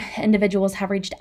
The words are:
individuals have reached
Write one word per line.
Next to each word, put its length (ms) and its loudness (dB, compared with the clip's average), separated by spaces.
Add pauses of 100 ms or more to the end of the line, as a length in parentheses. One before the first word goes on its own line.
(180)
individuals 560 2
have 160 -6
reached 300 -4